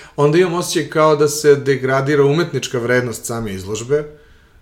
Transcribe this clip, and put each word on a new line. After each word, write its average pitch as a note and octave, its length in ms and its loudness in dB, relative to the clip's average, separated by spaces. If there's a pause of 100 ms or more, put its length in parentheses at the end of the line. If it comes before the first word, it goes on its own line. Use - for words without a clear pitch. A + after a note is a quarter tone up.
(160)
onda D3+ 220 2
imam F3+ 160 2
osjećaj E3+ 360 -4
kao D#3 260 4
da D3 120 2
se D3 280 4
degradira C3+ 680 0
umetnička C#3+ 540 -2
vrednost A#2+ 460 -2
same A#2 280 -6
izložbe, A2 520 -4 (580)